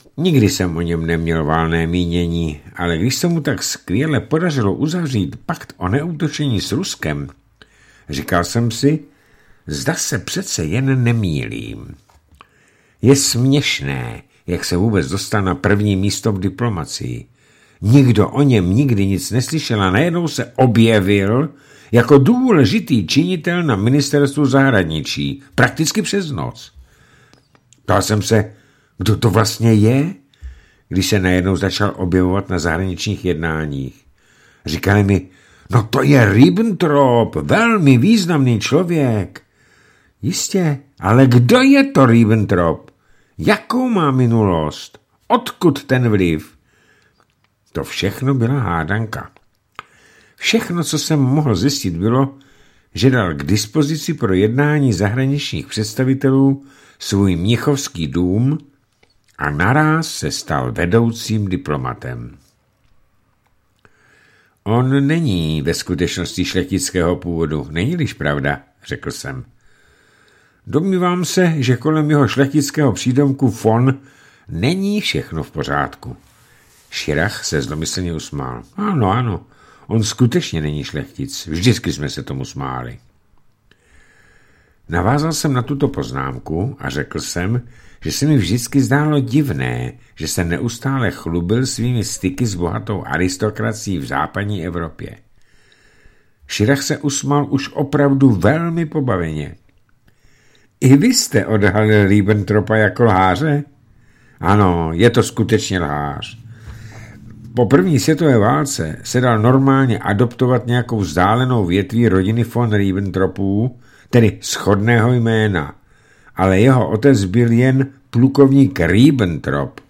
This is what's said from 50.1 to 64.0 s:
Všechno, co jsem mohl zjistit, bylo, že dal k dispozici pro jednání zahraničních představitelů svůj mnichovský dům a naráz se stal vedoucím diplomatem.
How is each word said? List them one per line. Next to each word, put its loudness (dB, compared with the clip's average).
Všechno, -2
co -4
jsem 0
mohl 2
zjistit, -2
bylo, 0
že 2
dal 0
k -8
dispozici -2
pro -2
jednání 2
zahraničních -2
představitelů 0
svůj 0
mnichovský -2
dům 0
a -4
naráz 2
se -8
stal -4
vedoucím 0
diplomatem. -8